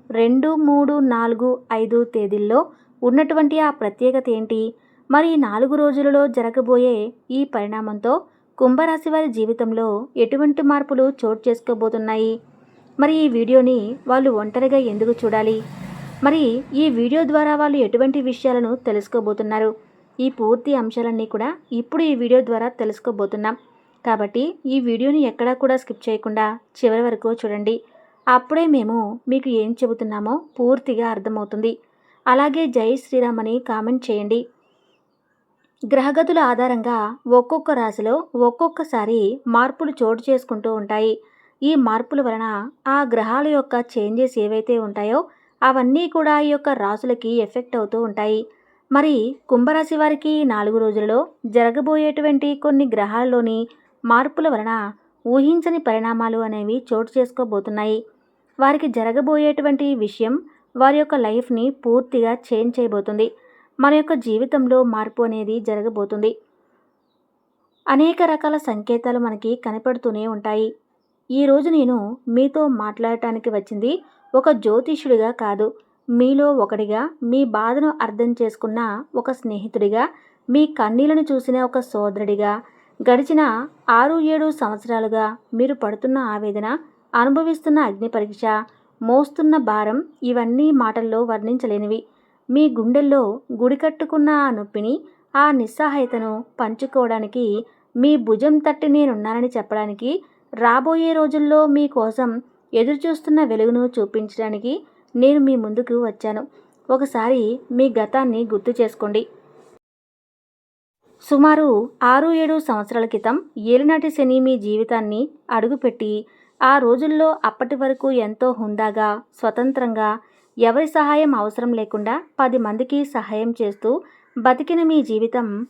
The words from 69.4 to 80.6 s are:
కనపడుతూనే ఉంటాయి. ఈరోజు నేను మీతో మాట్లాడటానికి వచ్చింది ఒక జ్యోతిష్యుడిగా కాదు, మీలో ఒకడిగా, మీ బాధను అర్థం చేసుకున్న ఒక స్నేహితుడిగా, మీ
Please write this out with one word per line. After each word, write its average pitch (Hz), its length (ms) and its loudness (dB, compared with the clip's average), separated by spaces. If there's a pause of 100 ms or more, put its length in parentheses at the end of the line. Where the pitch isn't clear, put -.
కనపడుతూనే 220 640 -4
ఉంటాయి. 214 480 -4 (560)
ఈరోజు 277 380 4
నేను 247 480 0 (100)
మీతో 277 400 2
మాట్లాడటానికి 226 800 -4
వచ్చింది 214 540 -4 (320)
ఒక 262 140 4
జ్యోతిష్యుడిగా 240 840 0
కాదు, 214 420 -4 (360)
మీలో 269 440 4
ఒకడిగా, 220 560 -2 (140)
మీ 254 200 2
బాధను 247 580 0
అర్థం 233 400 -2
చేసుకున్న 220 640 -6 (120)
ఒక 247 160 -4
స్నేహితుడిగా, 214 800 -2 (400)
మీ 294 160 4